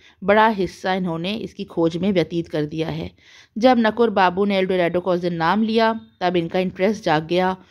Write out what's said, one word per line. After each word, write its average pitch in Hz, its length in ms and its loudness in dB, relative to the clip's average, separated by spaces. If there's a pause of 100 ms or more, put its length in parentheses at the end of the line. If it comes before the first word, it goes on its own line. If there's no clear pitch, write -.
(220)
बड़ा 214 260 4
हिस्सा 190 460 -2
इन्होंने 180 400 -4
इसकी 196 300 -10
खोज 165 320 -2
में 185 160 -2
व्यतीत 170 360 -2
कर 151 160 -4
दिया 156 240 -6
है। 165 220 -8 (480)
जब 247 200 6
नकुर 226 320 2
बाबू 190 340 2
ने 202 140 0
एल 190 80 2
डोराडो 180 340 0
का 185 120 -2
उस 175 80 0
दिन 175 140 -2
नाम 170 280 0
लिया, 226 380 0 (200)
तब 180 160 0
इनका 165 220 -2
इंटरेस्ट 190 460 -2
जाग 156 220 0
गया 185 300 0 (140)